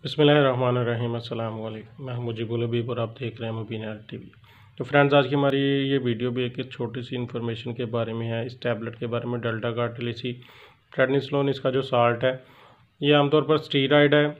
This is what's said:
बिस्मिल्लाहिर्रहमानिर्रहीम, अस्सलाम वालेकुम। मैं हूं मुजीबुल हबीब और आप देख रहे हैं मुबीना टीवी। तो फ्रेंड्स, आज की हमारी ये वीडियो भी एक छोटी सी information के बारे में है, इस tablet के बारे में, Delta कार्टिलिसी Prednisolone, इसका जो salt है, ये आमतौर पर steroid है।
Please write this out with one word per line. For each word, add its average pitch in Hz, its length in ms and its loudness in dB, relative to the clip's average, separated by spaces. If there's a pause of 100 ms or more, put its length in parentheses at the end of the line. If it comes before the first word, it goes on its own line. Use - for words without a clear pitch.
बिस्मिल्लाहिर्रहमानिर्रहीम, 123 1120 2
अस्सलाम 113 420 -6
वालेकुम। 110 480 -12
मैं 123 80 -8
हूं 123 100 -6
मुजीबुल 117 400 -4
हबीब 117 260 -2
और 120 100 -4
आप 113 80 -2 (100)
देख 117 220 -8
रहे 113 100 -6
हैं 110 60 -6
मुबीना 110 360 -8 (160)
टीवी। 95 220 -14 (480)
तो 135 60 -6
फ्रेंड्स, 143 300 6
आज 139 140 6
की 139 60 -2
हमारी 139 260 2 (300)
ये 139 100 2
वीडियो 120 300 -2
भी 123 140 -4
एक 127 280 -8
छोटी 120 300 -8
सी 123 140 -10
information 117 580 -6
के 123 120 -6
बारे 113 280 -4
में 113 120 -6
है, 117 200 -4
इस 127 160 -14
tablet 113 360 -4
के 123 100 -8
बारे 120 200 -4
में, 120 120 -4
Delta 113 320 -4
कार्टिलिसी 120 600 -6 (600)
Prednisolone, 139 560 0
इसका 131 220 -2
जो 131 140 0
salt 120 400 2
है, 127 100 2 (680)
ये 147 140 4
आमतौर 143 300 4
पर 151 160 2
steroid 143 540 4
है। 147 260 4